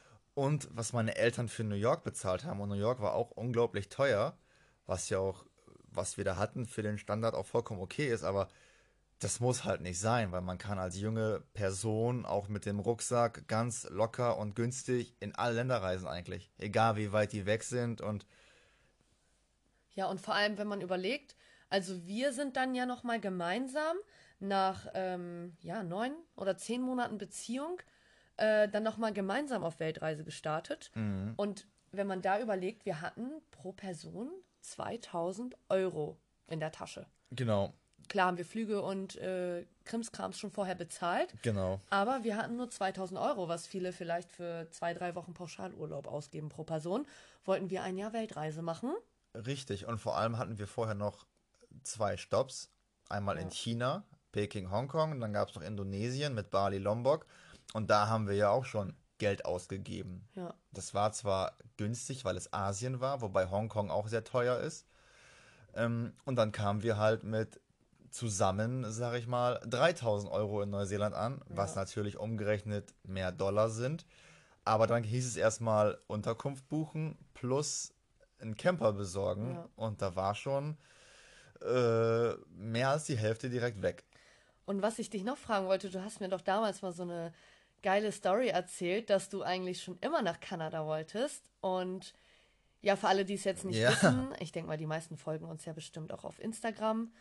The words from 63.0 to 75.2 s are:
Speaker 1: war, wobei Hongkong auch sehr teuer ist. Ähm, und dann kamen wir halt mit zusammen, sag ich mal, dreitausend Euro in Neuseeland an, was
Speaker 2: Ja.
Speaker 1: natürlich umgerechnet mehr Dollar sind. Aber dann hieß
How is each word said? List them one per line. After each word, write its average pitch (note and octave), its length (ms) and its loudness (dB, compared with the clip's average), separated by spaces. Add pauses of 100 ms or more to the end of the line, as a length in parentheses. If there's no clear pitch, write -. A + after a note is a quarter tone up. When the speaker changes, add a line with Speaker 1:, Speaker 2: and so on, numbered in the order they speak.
Speaker 1:
war, C3+ 220 0
wobei G2 260 4
Hongkong G#2 420 0
auch G#2 180 0
sehr A2 160 0
teuer B2 360 2
ist. - 260 -6 (880)
Ähm, A#2 380 0 (140)
und C3 100 0
dann A2 160 4
kamen G#2 300 2
wir A2 160 2
halt G#2+ 260 4
mit A2 340 -2 (520)
zusammen, A2 840 2
sag A#2+ 220 -2
ich A#2+ 120 -4
mal, B2 380 2
dreitausend A#2+ 640 2
Euro G#2 300 0
in G2+ 80 0
Neuseeland G2+ 460 0
an, A#2 340 -2
was G2 220 -2
Speaker 2:
Ja. C#3 100 -4
Speaker 1:
natürlich G#2 380 -4
umgerechnet G#2 760 0 (120)
mehr F#2 280 -2
Dollar G2 380 4
sind. B2 340 -4 (640)
Aber A2 200 6
dann A#2 160 4
hieß A#2+ 240 0